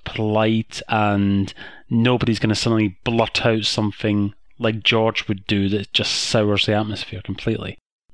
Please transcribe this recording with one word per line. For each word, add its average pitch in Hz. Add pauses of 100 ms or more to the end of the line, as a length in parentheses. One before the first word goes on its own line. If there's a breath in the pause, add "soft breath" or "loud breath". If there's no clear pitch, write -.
polite 110
and 101 (340 loud breath)
nobody's 117
gonna 107
suddenly 110
blurt 117
out 110
something 104 (240)
like 110
George 110
would 98
do 98
that 101
just -
sours 104
the 107
atmosphere 104
completely. 101 (360)